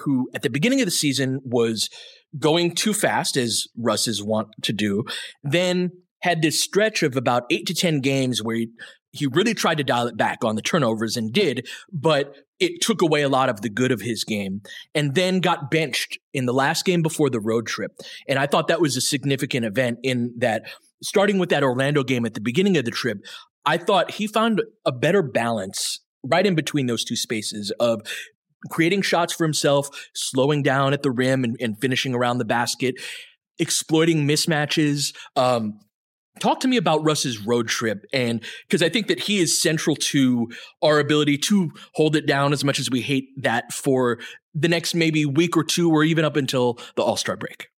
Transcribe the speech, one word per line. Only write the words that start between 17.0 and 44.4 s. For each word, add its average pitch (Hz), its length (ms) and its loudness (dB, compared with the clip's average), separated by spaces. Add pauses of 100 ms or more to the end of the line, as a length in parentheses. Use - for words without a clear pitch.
before 156 260 2
the 120 120 -2
road 110 260 0
trip. - 260 -6 (340)
And 131 120 0
I 147 80 0
thought 165 220 2
that 165 120 2
was 139 160 2
a 127 40 -2
significant 135 640 -2
event 120 360 -2
in 123 360 -2
that, 113 240 0 (400)
starting 202 360 2
with 175 120 2
that 147 120 2
Orlando 135 400 2
game 123 220 0
at 107 100 -4
the 113 60 -10
beginning 165 380 2
of 123 60 0
the 117 60 -6
trip, 107 280 -4 (480)
I 156 100 2
thought 175 360 2
he 214 140 -6
found 220 360 0 (240)
a 147 60 2
better 151 300 2
balance 117 800 -4 (240)
right 170 220 2
in 190 80 2
between 147 320 0
those 117 180 -2
two 117 120 -6
spaces 104 640 -6
of 113 220 0 (720)
creating 175 320 2
shots 170 320 0
for 170 100 -2
himself, 143 460 0 (240)
slowing 139 480 0
down 139 320 2
at 139 80 -2
the 143 80 2
rim 127 340 2
and, 120 160 -2
and 113 220 -4
finishing 131 320 0
around 123 240 0
the 117 80 -4
basket, 123 480 0 (640)
exploiting 160 680 2
mismatches. 147 880 0 (220)
Um, 117 440 0 (600)
talk - 200 0
to 262 60 0
me 254 120 2
about 156 260 2
Russ's 143 340 0
road 113 300 0
trip, 107 420 -4
and 117 320 0 (280)
'cause 180 120 2
I 165 60 6
think 208 200 -2
that 180 120 0
he 202 180 0
is 165 220 2
central 156 360 2
to 127 520 2 (340)
our 151 160 6
ability 147 400 2
to 185 340 2 (220)
hold 156 220 4
it 139 100 -2
down, 143 280 2
as 143 100 -2
much 139 160 0
as 127 100 -6
we 123 120 0
hate 135 340 -2
that, 120 340 -2
for 127 480 0 (360)